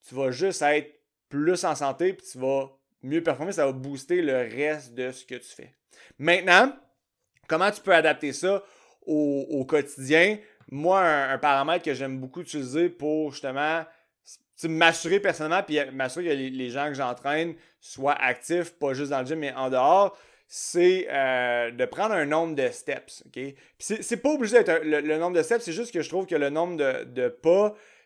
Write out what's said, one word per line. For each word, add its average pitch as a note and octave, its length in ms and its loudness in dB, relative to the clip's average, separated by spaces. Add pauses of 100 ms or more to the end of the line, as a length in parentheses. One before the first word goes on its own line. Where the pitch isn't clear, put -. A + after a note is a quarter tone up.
tu - 80 -20
vas C3 180 -2
juste E3 300 -2
être D3+ 320 2 (360)
plus E3 340 0
en D#3+ 120 0
santé, C#3+ 360 -2
puis - 180 -14
tu - 80 -16
vas C3+ 320 -2 (340)
mieux D3+ 200 -2
performer, D#3+ 300 -2
ça D#3+ 120 0
va C#3 60 0
booster C#3 500 -4
le C3+ 180 0
reste C3 540 -6
de B2+ 180 -6
ce - 140 -18
que B2 100 -14
tu B2 120 -16
fais. - 260 -20 (460)
Maintenant, F3+ 540 6 (720)
comment F3+ 240 2
tu G#3 80 -12
peux F#3+ 140 4
adapter D3+ 400 4
ça F#3+ 280 -2 (440)
au, D3 440 0
au C#3 140 -4
quotidien ? D3 760 2 (320)
Moi, E3 300 0
un, C#3+ 360 2
un - 20 -6
paramètre D3 480 0
que D3 80 -2
j'aime C3 260 -6
beaucoup C3 220 -12
utiliser D3+ 480 -2
pour D3+ 420 -4
justement, D3 540 -4 (380)
tu - 140 -20 (180)
sais, - 120 -8
m'assurer E3 520 2
personnellement, F3 440 -2
puis D3+ 160 -2 (120)
m'assurer C3+ 340 -4
que E3+ 60 -2
les, C3+ 180 -2
les B2+ 200 -6
gens C#3 180 -4
que D3 60 -6
j'entraîne C#3+ 640 -4 (240)
soient C#3 420 -2
actifs, C3 500 -2
pas C#3 220 -2
juste C#3 180 -4
dans C3+ 100 -2
le B2+ 40 -4
gym, D#3+ 140 -6
mais C#3 140 -6
en C3 160 -4
dehors, D#3 480 4 (360)
c'est, F3+ 560 2
euh, B2 640 0
de A#2+ 140 0
prendre G#3 280 -2
un E3 120 0
nombre D#3+ 300 0
de C3 120 0
steps, - 580 -8
ok ? C3 60 -20
Puis C3+ 240 -12 (240)
c'est, - 240 -6
c'est A#3 140 -4
pas D4 140 0
obligé A#3+ 260 2
d'être G#3 120 6
un, E3 100 4
le, D3+ 200 0
le D3+ 180 0
nombre F3 200 0
de D#3+ 40 4
steps, A3+ 220 0
c'est F3 80 -8
juste A3 220 -6
que E3 80 -2
je - 80 -6
trouve F#3 160 -2
que E3+ 100 -4
le C#3+ 140 2
nombre E3+ 260 -2
de, C3 300 -2
de B2 240 -4
pas, G3 440 2 (320)